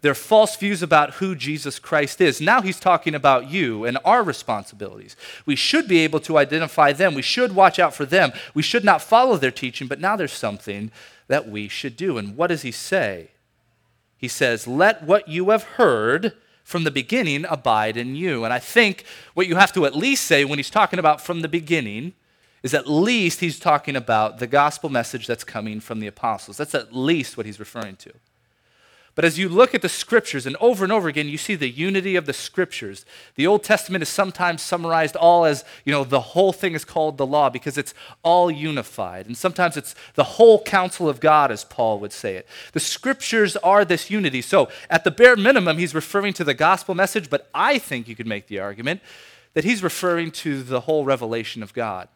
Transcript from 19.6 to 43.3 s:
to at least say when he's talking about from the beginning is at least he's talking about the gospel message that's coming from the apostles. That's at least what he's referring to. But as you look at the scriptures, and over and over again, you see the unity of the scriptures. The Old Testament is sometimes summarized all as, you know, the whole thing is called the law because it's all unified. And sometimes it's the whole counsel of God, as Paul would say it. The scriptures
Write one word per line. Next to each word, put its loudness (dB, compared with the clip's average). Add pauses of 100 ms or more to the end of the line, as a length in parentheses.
to 2
at 0
least -2
say 2
when -4
he's -8
talking 0
about 2
from -6
the -6
beginning -4 (460)
is -6
at -2
least 2
he's -4
talking 0
about -2
the -6
gospel 0
message -4
that's -6
coming -10
from -10
the -8
apostles. -8
That's -8
at -4
least -2
what -8
he's -14
referring -12
to. -20 (1040)
But 0
as 2
you -2
look 4
at 0
the -4
scriptures, -2
and -8
over 2
and 0
over 0
again, -4
you -8
see -4
the -4
unity -2
of -2
the -6
scriptures. -6 (320)
The 0
Old 4
Testament 0
is -6
sometimes -2
summarized -2
all 6
as, 2 (200)
you 0
know, 0
the 0
whole 2
thing -2
is -6
called -2
the 0
law 2
because -6
it's -6 (300)
all 4
unified. -6
And -12
sometimes -2
it's -10 (200)
the 4
whole 8
counsel 0
of -4
God, 4
as -8
Paul -2
would -10
say -8
it. -12 (240)
The -2
scriptures -2